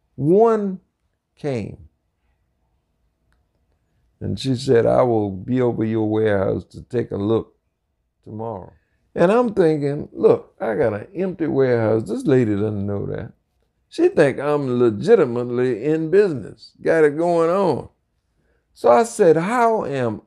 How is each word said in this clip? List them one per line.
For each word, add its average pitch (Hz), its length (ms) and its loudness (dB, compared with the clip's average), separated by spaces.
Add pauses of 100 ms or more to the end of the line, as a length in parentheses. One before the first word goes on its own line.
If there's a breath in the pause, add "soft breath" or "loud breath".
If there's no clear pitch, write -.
(160)
One 196 640 0 (560)
came. 123 520 -8 (2250)
And 101 180 -6
she 131 180 -2
said, 117 300 2
"I 123 160 4
will 113 280 0
be 117 300 -4
over 120 240 0
your 110 240 -2
warehouse 107 580 0
to - 160 -20
take - 280 -6
a - 60 -6
look 101 380 -2 (720)
tomorrow." 107 480 -12 (420)
And 170 160 2
I'm 240 240 0
thinking, 151 580 -2
"Look, - 480 0
I 214 140 -4
got 113 200 0
an 104 200 -10
empty 175 320 -6
warehouse. 120 580 2
This 247 220 -6
lady 127 280 2
doesn't 101 320 -4
know 101 200 -6
that. 98 260 -10 (560)
She 330 200 0
think 151 320 2
I'm 139 380 -2
legitimately 123 1080 2
in 160 260 -2
business, 175 720 -2
got 160 240 2
it 147 120 2
going 165 340 0
on." 180 380 -2 (840)
So - 180 0
I 233 140 6
said, 185 320 4
"How 226 480 0
am 123 420 -4